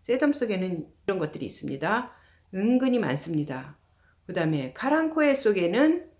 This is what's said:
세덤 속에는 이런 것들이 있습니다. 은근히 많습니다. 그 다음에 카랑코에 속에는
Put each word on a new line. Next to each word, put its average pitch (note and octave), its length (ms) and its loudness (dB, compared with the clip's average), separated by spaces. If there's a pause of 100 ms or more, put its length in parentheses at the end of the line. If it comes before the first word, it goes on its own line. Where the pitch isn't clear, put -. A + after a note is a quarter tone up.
세덤 C#4+ 320 2
속에는 F#3 540 -2 (200)
이런 F#3+ 100 -2
것들이 D3 300 -4
있습니다. D#3+ 640 -4 (420)
은근히 B3 460 2
많습니다. D3 760 -4 (500)
그 F3 60 -10
다음에 D#3 400 -2
카랑코에 D4+ 600 2
속에는 A3+ 880 2